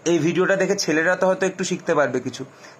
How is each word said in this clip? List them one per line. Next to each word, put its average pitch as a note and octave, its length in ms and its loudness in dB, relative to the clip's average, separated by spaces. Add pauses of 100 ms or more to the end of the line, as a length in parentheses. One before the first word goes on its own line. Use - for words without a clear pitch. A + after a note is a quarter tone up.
এই E3+ 140 2
ভিডিওটা E3+ 360 2
দেখে F#3 200 0
ছেলেরা E3 400 0
তো F#3 120 0
হয়তো F#3 180 0
একটু F3+ 180 -4
শিখতে F3+ 320 -2
পারবে C3 240 2
কিছু, C3 260 -8 (340)